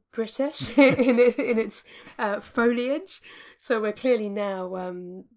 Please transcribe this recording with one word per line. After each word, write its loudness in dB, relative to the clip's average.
British -6
<laughs> 2
in 6
it, 4
in 0
its, -4
uh, -4
foliage. -2
So -2
we're -2
clearly 0
now, -6
um, -12